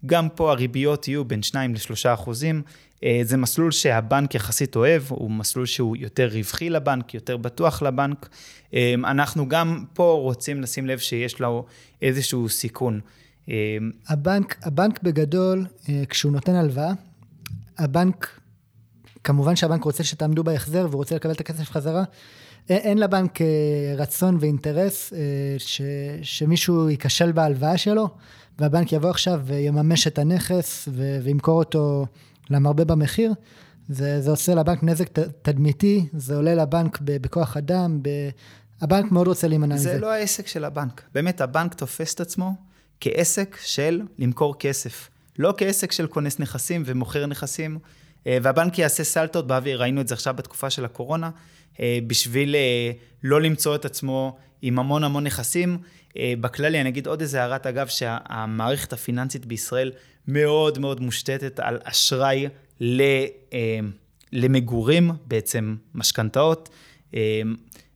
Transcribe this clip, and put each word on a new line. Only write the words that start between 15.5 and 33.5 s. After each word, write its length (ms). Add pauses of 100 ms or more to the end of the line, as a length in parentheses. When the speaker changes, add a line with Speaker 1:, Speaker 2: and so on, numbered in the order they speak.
Speaker 2:
אה, 200
כשהוא 220
נותן 240
הלוואה, 380 (840)
הבנק, 640 (840)
כמובן 320
שהבנק 280
רוצה 200
שתעמדו 400
בהחזר, 460
והוא 100
רוצה 160
לקבל 160
את 80
הכסף 320
חזרה. 300
א-, 40 (680)
אין 240
לבנק, 440
אה, 60 (500)
רצון 420
ואינטרס, 720
אה, 60 (380)
ש-, 240 (400)
שמישהו 680
ייכשל 420
בהלוואה 460
שלו, 320 (500)
והבנק 340
יבוא 160
עכשיו 360
ויממש 640
את 120
הנכס 720
ו-, 320
וימכור 360
אותו 460 (440)
למרבה 360
במחיר. 480 (560)